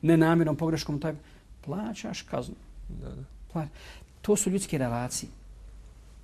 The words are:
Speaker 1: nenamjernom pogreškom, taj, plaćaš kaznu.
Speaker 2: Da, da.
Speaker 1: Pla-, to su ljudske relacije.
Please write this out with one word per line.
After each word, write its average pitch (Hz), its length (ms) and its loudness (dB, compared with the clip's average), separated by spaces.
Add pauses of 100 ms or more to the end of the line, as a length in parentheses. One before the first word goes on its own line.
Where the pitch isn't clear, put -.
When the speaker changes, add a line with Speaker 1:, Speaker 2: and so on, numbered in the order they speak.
Speaker 1:
nenamjernom 160 540 6
pogreškom, 156 440 -2
taj, 156 140 -4 (500)
plaćaš 202 580 -8
kaznu. - 320 -6 (340)
Speaker 2:
Da, 127 200 -10
da. 127 140 -12 (300)
Speaker 1:
Pla-, 156 160 -4 (540)
to 208 140 4
su 190 140 0
ljudske 190 280 0
relacije. 123 520 -2 (920)